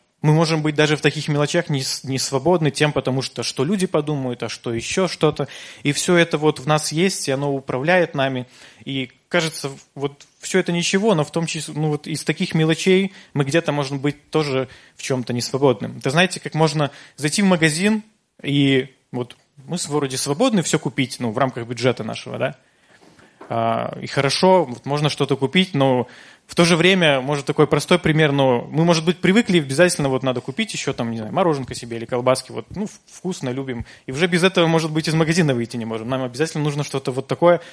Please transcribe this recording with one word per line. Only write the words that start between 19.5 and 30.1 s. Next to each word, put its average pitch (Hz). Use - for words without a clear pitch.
мы 165
с-, -
вроде 139
свободны 180
все 160
купить, 131
ну, 120
в 107
рамках 127
бюджета 117
нашего, 117
да? 131
А, 117
и 139
хорошо, 170
вот 120
можно 147
что-то 139
купить, 180
но 135
в -
то 170
же 170
время, 165
может, 139
такой 151
простой 165
пример, 156
но 131
мы, 156
может 160
быть, 180
привыкли, 190
обязательно 147
вот 131